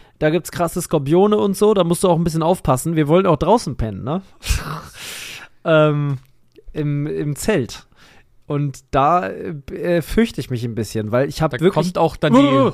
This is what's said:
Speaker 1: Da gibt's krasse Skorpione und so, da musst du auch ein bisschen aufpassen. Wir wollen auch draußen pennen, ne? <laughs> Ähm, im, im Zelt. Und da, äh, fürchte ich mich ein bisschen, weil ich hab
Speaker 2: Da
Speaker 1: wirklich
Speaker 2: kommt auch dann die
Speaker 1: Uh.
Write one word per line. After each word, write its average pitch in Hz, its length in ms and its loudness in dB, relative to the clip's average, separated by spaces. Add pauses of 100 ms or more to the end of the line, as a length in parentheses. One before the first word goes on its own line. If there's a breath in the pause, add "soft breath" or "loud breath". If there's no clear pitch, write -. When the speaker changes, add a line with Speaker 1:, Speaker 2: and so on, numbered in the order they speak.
(180 loud breath)
Speaker 1:
Da 156 120 2
gibt's 165 200 -2
krasse 170 320 -4
Skorpione 175 540 2
und 202 200 0
so, 214 180 4
da 190 100 2
musst 170 180 -2
du 190 60 4
auch 170 80 4
ein 170 80 0
bisschen 160 180 -2
aufpassen. 160 540 0
Wir 151 100 2
wollen 180 200 4
auch 160 100 4
draußen 170 400 0
pennen, 101 260 -6
ne? 160 200 -4 (180)
<laughs> - 1200 -8
Ähm, 147 540 2 (540)
im, 147 340 -2
im 156 300 -4
Zelt. - 500 -2 (600 soft breath)
Und 143 460 -4
da, 165 360 2
äh, 170 720 -4
fürchte - 400 0
ich - 80 -10
mich 123 160 -4
ein 117 100 -6
bisschen, 107 380 -4
weil 135 160 2
ich 156 140 -6
hab 156 80 2
Speaker 2:
Da 123 100 -6
Speaker 1:
wirklich 185 140 4
Speaker 2:
kommt 175 240 -2
auch 165 180 0
dann 156 160 0
die 247 60 8
Speaker 1:
Uh. 269 360 4